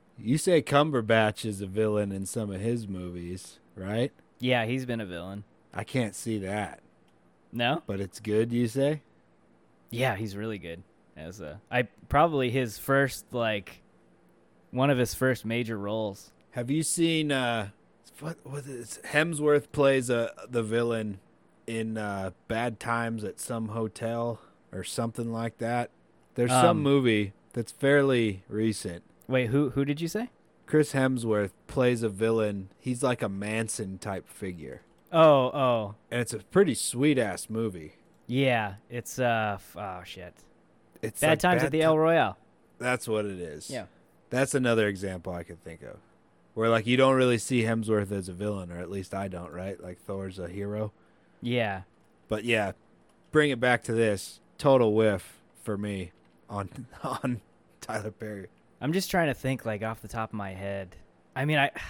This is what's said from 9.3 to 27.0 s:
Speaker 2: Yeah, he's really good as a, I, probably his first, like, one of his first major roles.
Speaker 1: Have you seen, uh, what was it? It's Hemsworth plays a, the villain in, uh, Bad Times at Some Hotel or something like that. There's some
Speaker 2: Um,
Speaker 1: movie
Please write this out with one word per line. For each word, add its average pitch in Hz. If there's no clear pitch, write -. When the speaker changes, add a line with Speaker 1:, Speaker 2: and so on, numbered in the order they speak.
Speaker 2:
Yeah, 123
he's 101
really 107
good 85
as 85
a, 80
I, 123
probably 143
his 120
first, 135
like, 110
one 131
of 131
his 123
first 131
major 113
roles. 101
Speaker 1:
Have 120
you 156
seen, 160
uh, 117
what 160
was 135
it? 127
It's -
Hemsworth 151
plays 135
a, 117
the 123
villain 110
in, 113
uh, 101
Bad 117
Times 117
at 95
Some 113
Hotel 117
or 92
something 117
like 113
that. 120
There's 123
some 127
Speaker 2:
Um, 151
Speaker 1:
movie 120